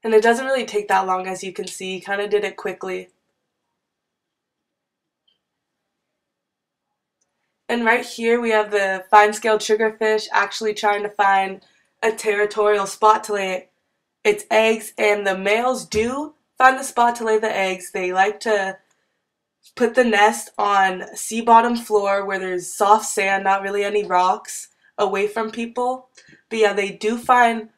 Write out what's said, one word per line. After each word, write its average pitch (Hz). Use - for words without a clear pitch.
And 220
it 214
doesn't 233
really 262
take 208
that 190
long, 185
as 190
you 190
can 185
see, 185
kinda 202
did 208
it 190
quickly. 185
And 240
right 240
here 233
we 233
have 214
the 190
fine-scale 214
triggerfish 214
actually 208
trying 208
to 202
find 196
a 220
territorial 208
spot 214
to 208
lay 190
its 208
eggs, 220
and 208
the 190
males 220
do 254
find 262
the 269
spot 240
to 233
lay 220
the 214
eggs. 190
They 180
like 202
to 196
put 240
the 254
nest 214
on 190
sea -
bottom 233
floor 202
where 196
there's 185
soft 214
sand, 196
not 196
really 202
any 202
rocks, 180
away 202
from 220
people. 247
But 226
yeah, 208
they 196
do 220
find 233